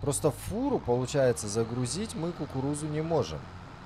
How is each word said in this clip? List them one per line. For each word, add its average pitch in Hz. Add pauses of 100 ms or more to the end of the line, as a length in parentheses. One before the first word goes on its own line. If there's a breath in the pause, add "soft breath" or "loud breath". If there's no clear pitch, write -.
Просто 147
в 117
фуру, 247
получается, 123
загрузить 120
мы 170
кукурузу 147
не 151
можем. 123 (460)